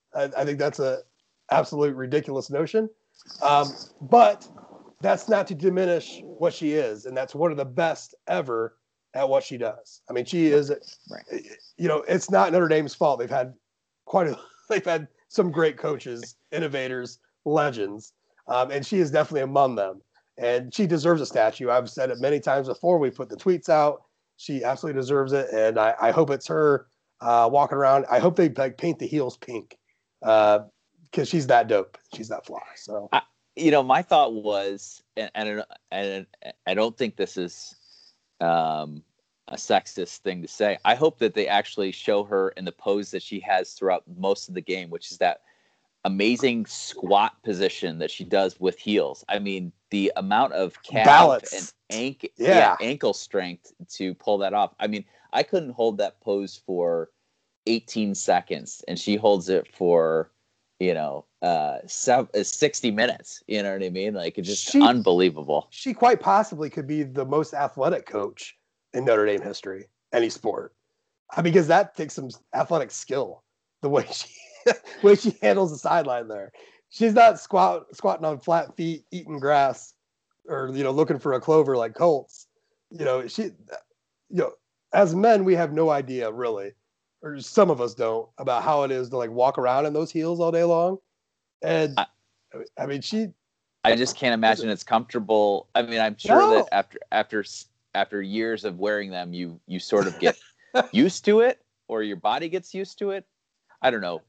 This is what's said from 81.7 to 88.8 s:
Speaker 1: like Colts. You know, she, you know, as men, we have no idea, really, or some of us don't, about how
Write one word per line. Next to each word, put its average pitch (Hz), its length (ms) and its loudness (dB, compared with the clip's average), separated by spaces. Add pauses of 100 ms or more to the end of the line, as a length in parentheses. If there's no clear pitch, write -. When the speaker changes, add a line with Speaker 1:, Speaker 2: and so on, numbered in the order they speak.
Speaker 1:
like 113 180 -2
Colts. 151 520 0 (440)
You 156 140 -10
know, 127 220 -2
she, 220 180 -6
you 175 80 -10 (800)
know, 175 220 -2 (400)
as 180 220 4
men, 202 300 4
we 185 100 4
have 170 180 0
no 160 180 2
idea, 131 400 -2
really, 110 420 -6 (500)
or 147 180 -12
some 185 300 4
of 135 100 0
us 117 140 -4
don't, 113 340 -4 (100)
about 127 240 -2
how 147 200 0